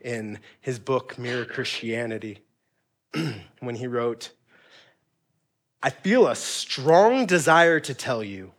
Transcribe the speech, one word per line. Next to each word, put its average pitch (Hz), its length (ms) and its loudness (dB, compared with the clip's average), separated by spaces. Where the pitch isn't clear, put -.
in 110 380 -10
his 127 180 -6
book, 127 400 -4
Mere 123 260 -6
Christianity, 113 920 -8
<clears throat> 131 460 -8
when 120 160 -8
he 117 140 -8
wrote, 120 420 -4
"I 135 80 -2
feel 202 380 4
a 113 80 -2
strong 202 920 2
desire 165 540 6
to 151 120 -6
tell 123 300 -6
you 98 360 -12